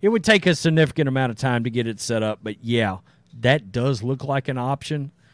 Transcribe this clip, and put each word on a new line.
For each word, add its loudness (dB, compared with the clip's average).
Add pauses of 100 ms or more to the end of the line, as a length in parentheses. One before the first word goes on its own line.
it 2
would 0
take 4
a 4
significant 2
amount 0
of -8
time 0
to -2
get -2
it -6
set -2
up, -2
but -8
yeah, 0 (420)
that 2
does 0
look -4
like -2
an -4
option -4 (240)